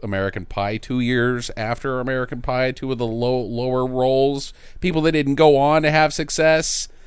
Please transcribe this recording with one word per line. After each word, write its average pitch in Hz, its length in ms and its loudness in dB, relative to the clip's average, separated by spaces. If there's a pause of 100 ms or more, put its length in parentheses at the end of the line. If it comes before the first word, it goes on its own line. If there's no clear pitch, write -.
American 98 440 -4
Pie. 101 320 -4
Two 123 200 -4
years 123 580 0
after 120 440 -4
American 127 420 -6
Pie, 131 300 -2
two 131 180 -8
of 127 80 -4
the 120 80 -2
low, 120 340 -2
lower 127 460 -2
roles, 131 680 0 (280)
people 165 220 0
that 160 100 4
didn't 143 240 0
go 151 200 8
on 147 260 4
to 151 100 2
have 156 200 4
success. 156 760 0 (180)